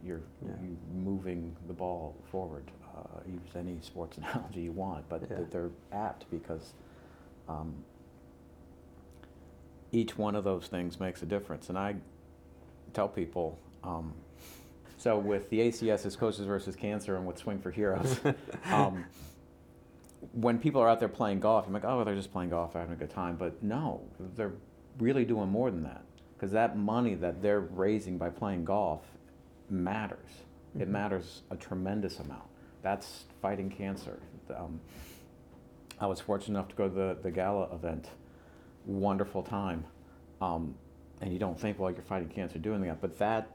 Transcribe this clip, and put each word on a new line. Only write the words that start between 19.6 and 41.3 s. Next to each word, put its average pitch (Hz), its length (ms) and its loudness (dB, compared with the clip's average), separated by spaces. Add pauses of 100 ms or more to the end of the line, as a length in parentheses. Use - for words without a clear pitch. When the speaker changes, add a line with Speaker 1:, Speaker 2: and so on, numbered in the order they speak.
Speaker 1:
when 117 260 4
people 139 220 4
are 117 80 10
out 113 120 8
there 113 80 4
playing 98 320 2
golf, 107 260 6
I'm 95 60 -4
like, 101 120 -2
"Oh, 120 200 4
they're 101 100 2
just 98 180 -4
playing 90 180 0
golf, 85 220 0
they're 85 100 -2
having 85 120 -4
a 78 40 -8
good 73 120 -4
time." 87 260 -2
But 85 260 -2
no, 113 380 0 (360)
they're 107 180 -2 (440)
really 127 260 6
doing 110 240 2
more 117 220 4
than 87 120 -2
that, 65 200 -8 (360)
'cause 98 140 -2
that 110 260 6
money 110 380 4
that 87 260 0
they're 104 180 6
raising 92 580 2
by 87 120 0
playing 92 340 -2
golf 95 380 2 (680)
matters. 98 760 -2 (300)
It - 80 0
Speaker 2:
Mm-hmm. 95 100 0
Speaker 1:
matters 101 580 -2
a 90 60 -6
tremendous 92 640 -2
amount. 71 240 -10 (380)
That's - 420 -2 (160)
fighting 98 300 0
cancer. 98 480 -6 (360)
Um, 82 260 -6 (1200)
I 104 60 0
was 95 140 0
fortunate 101 380 0
enough 95 100 -2
to - 60 -14
go 98 140 4
to 90 60 -2
the, 95 280 2
the 95 80 0
gala 92 440 2
event. 80 360 -4 (760)
Wonderful 98 560 2
time. 92 420 -2 (580)
Um, 82 320 0 (480)
and 98 100 -2